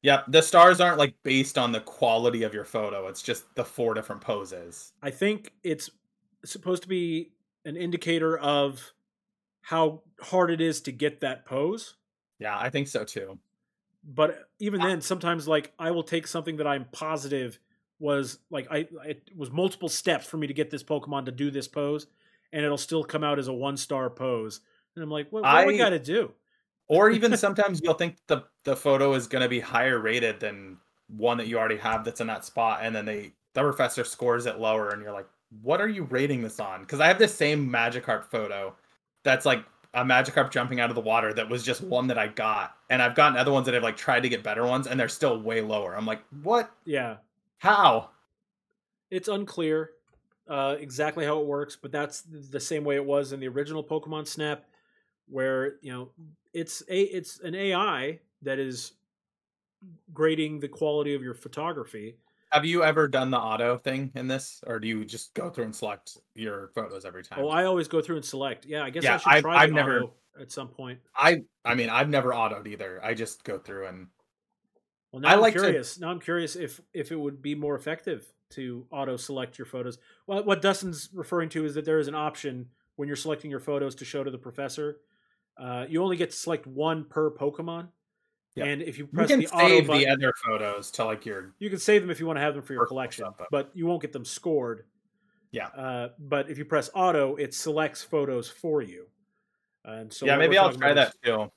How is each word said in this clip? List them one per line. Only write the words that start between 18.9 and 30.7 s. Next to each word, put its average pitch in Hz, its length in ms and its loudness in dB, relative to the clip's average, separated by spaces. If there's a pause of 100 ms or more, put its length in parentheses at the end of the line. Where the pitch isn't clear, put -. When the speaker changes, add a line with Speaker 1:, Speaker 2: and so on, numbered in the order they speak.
Speaker 2:
it 151 300 -12
was 139 160 -10
multiple 180 380 -2
steps - 360 -2
for - 120 -10
me 151 100 -4
to 139 60 -8
get 151 160 -2
this 139 140 -10
Pokemon 139 420 -4
to 131 80 -8
do 139 180 -4
this 135 160 -6
pose, 147 400 -4 (460)
and 151 100 -2
it'll 147 140 0
still 156 260 -2
come 147 220 -4
out 147 140 0
as 127 100 -4
a 131 40 -4
one-star 135 560 -4
pose. 123 520 -6 (340)
And 165 80 -12
I'm 151 80 -10
like, 147 200 -6
"What, 214 180 0
what 147 100 10
do 190 60 8
we 196 80 4
Speaker 1:
I - 20 2
Speaker 2:
gotta 202 240 4
do?" 165 340 -4 (540)
Speaker 1:
Or 196 240 8
even 226 240 4
Speaker 2:
<laughs> - 0 -
Speaker 1:
sometimes 196 480 2
you'll 165 100 4
think 170 240 -2 (100)
the, 135 160 0 (200)
the 135 120 0
photo 139 380 4
is 123 140 -2
gonna 127 220 0
be 123 100 0
higher 123 400 2
rated 110 400 0
than 98 400 -10 (280)